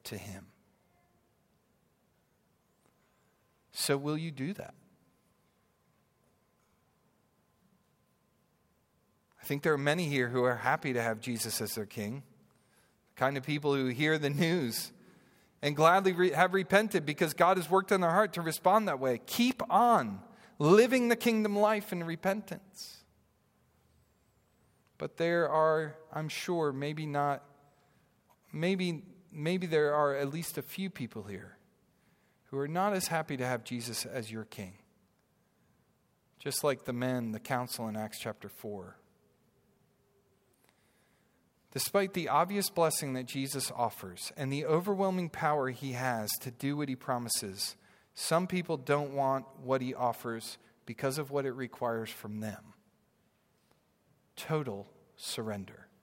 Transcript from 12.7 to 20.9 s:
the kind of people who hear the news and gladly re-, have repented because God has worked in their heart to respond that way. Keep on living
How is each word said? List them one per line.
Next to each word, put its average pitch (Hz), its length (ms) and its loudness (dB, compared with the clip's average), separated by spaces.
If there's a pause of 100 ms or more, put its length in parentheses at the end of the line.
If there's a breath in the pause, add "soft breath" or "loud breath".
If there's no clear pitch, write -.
the - 40 -20
kind 139 160 2
of 131 80 -4
people 147 300 0
who 135 140 2
hear 151 320 2
the 143 100 0
news 143 600 0 (720 soft breath)
and 147 120 0
gladly 180 380 6
re-, 175 180 4
have 175 220 4
repented 190 520 4
because 156 280 0
God 180 240 6
has 160 120 -4
worked 190 220 4
in 196 80 4
their 170 120 4
heart 196 220 4
to 175 80 -6
respond 185 460 4
that 143 120 -2
way. 127 260 2
Keep 240 440 2
on 175 520 4 (380 loud breath)
living 233 500 8